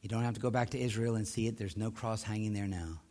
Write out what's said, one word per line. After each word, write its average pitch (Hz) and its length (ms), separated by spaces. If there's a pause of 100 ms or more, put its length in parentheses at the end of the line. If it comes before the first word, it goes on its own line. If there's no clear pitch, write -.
You 104 60
don't 113 140
have 120 120
to 113 60
go 123 100
back 120 200
to 135 80
Israel 117 380
and 110 100
see 113 220
it. 113 80
There's 98 200
no 110 140
cross 110 320
hanging 107 300
there 101 160
now. 82 420